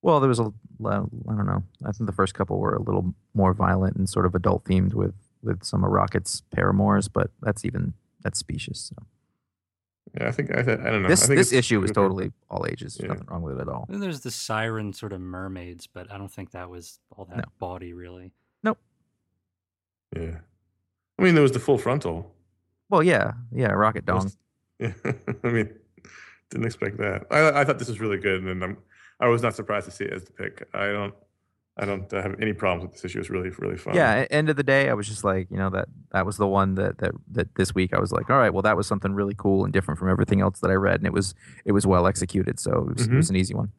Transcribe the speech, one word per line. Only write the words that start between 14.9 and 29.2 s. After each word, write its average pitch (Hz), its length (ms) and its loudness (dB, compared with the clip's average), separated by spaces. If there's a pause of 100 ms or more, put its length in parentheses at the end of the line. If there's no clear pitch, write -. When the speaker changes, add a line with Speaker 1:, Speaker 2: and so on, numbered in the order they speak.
Speaker 3:
sort 104 200 -12
of 92 60 -10
mermaids, 90 680 -12
but 90 240 -18
I 101 60 -14
don't 98 140 -12
think 95 200 -16
that 90 180 -14
was 87 300 -18 (120)
all 95 140 -18
that 90 120 -12
Speaker 1:
No. 110 60 -6 (160)
Speaker 3:
bawdy, 90 340 -10
really. 90 380 -18 (320)
Speaker 1:
Nope. 220 140 -2 (1400)
Speaker 2:
Yeah. 82 220 -8 (800)
I - 60 0
mean, 180 120 8
there 147 80 8
was 131 80 6
the 120 80 -2
full 135 180 2
frontal. 101 560 -4 (560)
Speaker 1:
Well, 170 140 6
yeah. 117 300 4 (180)
Yeah, 104 200 0
Rocket 104 340 2
Dong. 95 260 0 (480)
Speaker 2:
There's, 110 220 -6
<laughs> - 40 -12
yeah. 135 60 -2 (320)
I 123 60 -2
mean, 113 200 0 (800)
didn't - 160 -4
expect 107 320 -4
that. 104 320 -4
I, 147 320 4
I - 40 4
thought 131 140 0
this 120 100 -8
was 101 100 -8
really 104 180 -2
good, 95 260 0
and 92 200 -6
I'm, 95 140 -8 (420)
I 123 80 2